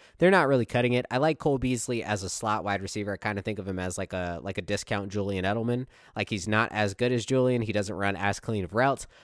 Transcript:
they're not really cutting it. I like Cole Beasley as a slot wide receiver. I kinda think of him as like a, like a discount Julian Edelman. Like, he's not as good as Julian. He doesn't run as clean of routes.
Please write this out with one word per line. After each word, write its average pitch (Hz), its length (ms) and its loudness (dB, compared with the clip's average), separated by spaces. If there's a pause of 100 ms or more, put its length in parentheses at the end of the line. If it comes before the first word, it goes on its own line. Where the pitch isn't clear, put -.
(180)
they're 175 100 6
not 180 200 6
really 127 180 4
cutting 123 280 2
it. 123 140 0
I 127 100 -2
like 151 200 2
Cole 139 200 0
Beasley 123 440 -2
as 101 220 -4
a 92 40 -6
slot 107 360 -2
wide 101 180 0
receiver. 101 300 -4
I 95 40 -4
kinda 101 260 -4
think 104 180 -4
of 95 80 -8
him 92 100 -4
as 92 180 -4
like 95 160 -6
a, 90 300 -4
like 95 160 -6
a 95 40 -2
discount 101 500 -4
Julian 98 320 0
Edelman. 117 420 0 (300)
Like, 104 140 -2
he's 95 180 -4
not 107 240 2
as 104 220 0
good 123 180 2
as 117 120 0
Julian. 127 380 4
He 110 100 -2
doesn't 101 220 0
run 98 220 0
as 101 240 0
clean 107 240 -4
of 90 100 -8
routes. 131 320 2 (180)